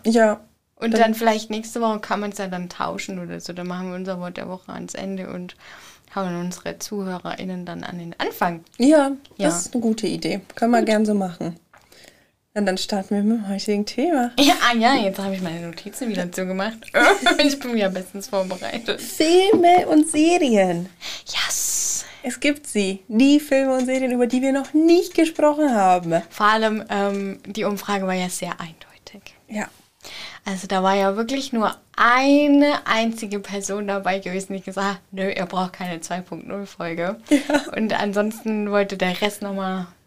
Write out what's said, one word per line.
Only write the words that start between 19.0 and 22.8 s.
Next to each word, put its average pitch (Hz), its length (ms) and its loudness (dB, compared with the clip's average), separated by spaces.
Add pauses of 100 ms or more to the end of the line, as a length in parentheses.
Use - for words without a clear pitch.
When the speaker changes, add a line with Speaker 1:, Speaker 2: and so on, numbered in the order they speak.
Speaker 1:
Filme 349 880 6
und 311 220 6
Serien. 233 800 4 (380)
Speaker 2:
Yes. - 800 -4 (200)
Speaker 1:
Es 247 160 -6
gibt 285 280 0
sie. 190 400 -2